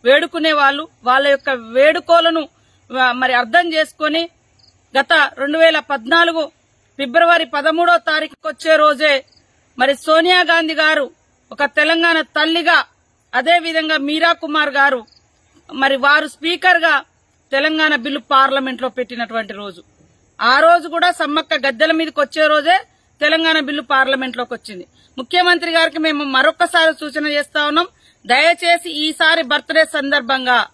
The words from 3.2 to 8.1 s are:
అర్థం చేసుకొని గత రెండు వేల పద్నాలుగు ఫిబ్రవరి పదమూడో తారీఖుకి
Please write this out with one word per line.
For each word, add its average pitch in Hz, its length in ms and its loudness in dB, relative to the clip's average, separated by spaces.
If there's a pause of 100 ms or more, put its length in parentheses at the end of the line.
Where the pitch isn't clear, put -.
అర్థం 320 400 0
చేసుకొని 311 560 -2 (680)
గత 269 140 0 (240)
రెండు 285 200 -4
వేల 320 220 4
పద్నాలుగు 302 720 -2 (460)
ఫిబ్రవరి 330 480 2
పదమూడో 330 520 0
తారీఖుకి 311 500 -6